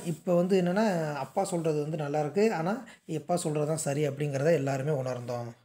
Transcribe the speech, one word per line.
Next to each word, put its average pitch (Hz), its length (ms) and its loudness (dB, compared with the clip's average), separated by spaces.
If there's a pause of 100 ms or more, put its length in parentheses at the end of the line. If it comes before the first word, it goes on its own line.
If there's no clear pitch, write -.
இப்ப 175 300 0
வந்து 185 260 4
என்னன்னா, 175 520 2
அப்பா 143 300 -4
சொல்றது 165 380 0
வந்து 156 160 -4
நல்லா 147 220 -2
இருக்கு, 190 340 2
ஆனா 180 320 -2 (320)
அப்பா 175 180 0
சொல்றது 151 320 0
தான் 156 100 0
சரி 147 300 0
அப்படிங்கிறத 139 440 0
எல்லாருமே 135 400 2
உணர்ந்தோம். 123 640 -4 (120)